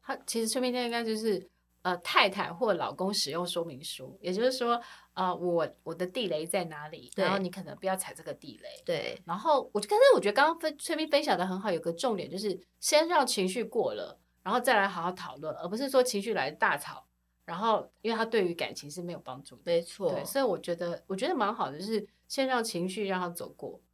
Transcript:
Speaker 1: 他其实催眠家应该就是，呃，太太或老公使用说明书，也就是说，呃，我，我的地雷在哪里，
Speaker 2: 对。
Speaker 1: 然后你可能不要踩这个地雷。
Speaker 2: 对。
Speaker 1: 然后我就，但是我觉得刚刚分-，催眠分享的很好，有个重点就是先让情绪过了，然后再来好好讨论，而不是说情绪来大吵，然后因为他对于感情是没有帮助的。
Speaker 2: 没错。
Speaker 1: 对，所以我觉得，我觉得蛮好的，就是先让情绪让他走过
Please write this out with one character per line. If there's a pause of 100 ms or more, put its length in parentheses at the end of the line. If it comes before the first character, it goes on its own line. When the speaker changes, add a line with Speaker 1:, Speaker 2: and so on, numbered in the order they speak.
Speaker 1:
他 (120)
其
实
催
眠
家
应
该
就
是， (320)
呃，
太
太
或
老
公
使
用
说
明
书，
也
就
是
说， (360)
呃，
我， (160)
我
的
地
雷
在
哪
里，
Speaker 2:
对。
Speaker 1:
然
后
你
可
能
不
要
踩
这
个
地
雷。 (160)
Speaker 2:
对。
Speaker 1:
然
后
我
就，
但
是 (100)
我
觉
得
刚
刚
分-，
催
眠
分
享
的
很
好，
有
个
重
点
就
是 (180)
先
让
情
绪
过
了， (220)
然
后
再
来
好
好
讨
论，
而
不
是
说
情
绪
来
大
吵， (400)
然
后 (120)
因
为
他
对
于
感
情
是
没
有
帮
助
的。
Speaker 2:
没
错。
Speaker 1:
对，
所
以
我
觉
得，
我
觉
得
蛮
好
的，
就
是 (220)
先
让
情
绪
让
他
走
过 (140)